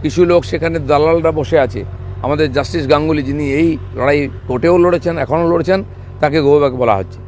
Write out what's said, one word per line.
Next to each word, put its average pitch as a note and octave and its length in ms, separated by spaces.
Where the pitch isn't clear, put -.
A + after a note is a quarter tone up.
কিছু D3+ 160
লোক F3 180
সেখানে E3 260
দালালরা D#3+ 500
বসে D3+ 160
আছে। G2+ 140
আমাদের D3+ 200
জাস্টিস C#3+ 360
গাঙ্গুলি, D3+ 380
যিনি D3 140
এই E3 80
লড়াই C#3+ 220
কোর্টেও C#3 360
লড়েছেন, E3+ 300
এখনও D#3+ 280
লড়েছেন, F3+ 280
তাকে D3+ 240
গো C#3+ 60
ব্যাক C3 200
বলা A2+ 160
হচ্ছে। F2+ 300